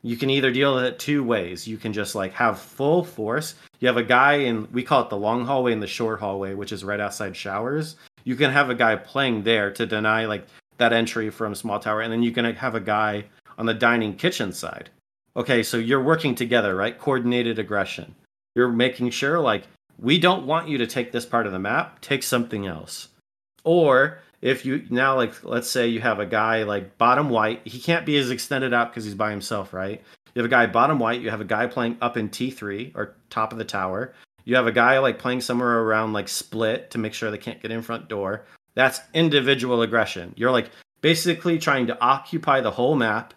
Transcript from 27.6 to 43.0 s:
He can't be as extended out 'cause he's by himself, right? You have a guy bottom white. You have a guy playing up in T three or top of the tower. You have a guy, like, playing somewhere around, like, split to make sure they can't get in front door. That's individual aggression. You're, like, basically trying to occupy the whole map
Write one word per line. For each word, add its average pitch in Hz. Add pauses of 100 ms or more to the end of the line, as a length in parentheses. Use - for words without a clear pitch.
He 123
can't 170
be 147
as 123
extended 131
out 120
'cause 113
he's 104
by 107
himself, 101
right? 95 (320)
You 123
have 117
a 131
guy 117
bottom 120
white. 120
You 110
have 107
a 107
guy 110
playing 117
up 120
in 107
T 123
three 107
or 104 (160)
top 110
of 113
the 110
tower. 98 (320)
You 123
have 120
a 113
guy, 123
like, 131
playing 127
somewhere 120
around, 110
like, 101
split -
to 120
make 110
sure 110
they 104
can't -
get 110
in 113
front 113
door. 101 (300)
That's 131 (140)
individual 135
aggression. 107
You're, 117
like, 123 (280)
basically 165
trying 139
to 117
occupy 139
the 110
whole 127
map 113